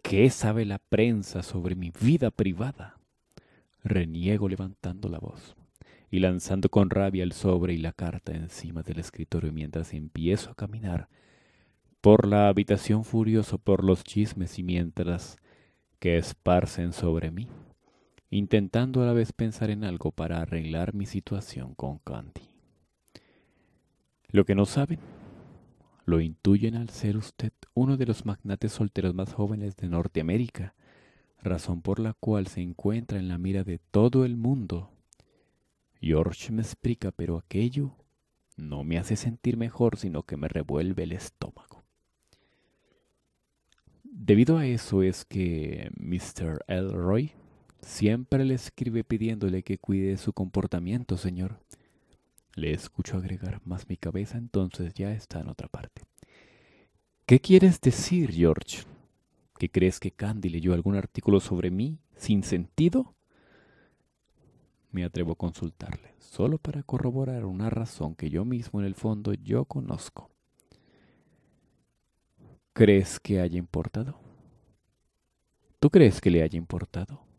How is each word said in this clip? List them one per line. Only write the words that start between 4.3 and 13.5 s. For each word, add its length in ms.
levantando 640
la 80
voz 360
y 100
lanzando 500
con 180
rabia 360
el 80
sobre 420
y 20
la 160
carta 400
encima 500
del 180
escritorio 520
mientras 400
empiezo 580
a 40
caminar 560
por 260
la 220
habitación 560
furioso 540